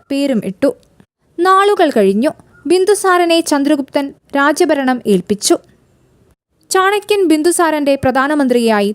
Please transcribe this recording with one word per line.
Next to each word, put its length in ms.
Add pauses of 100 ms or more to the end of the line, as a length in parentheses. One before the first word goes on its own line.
(100)
പേരും 340
ഇട്ടു. 320 (640)
നാളുകൾ 520
കഴിഞ്ഞു. 400 (360)
ബിന്ദുസാരനെ 720
ചന്ദ്രഗുപ്തൻ 720 (220)
രാജഭരണം 680
ഏൽപ്പിച്ചു. 520 (1120)
ചാണക്യൻ 580
ബിന്ദുസാരന്റെ 680
പ്രധാനമന്ത്രിയായി 1000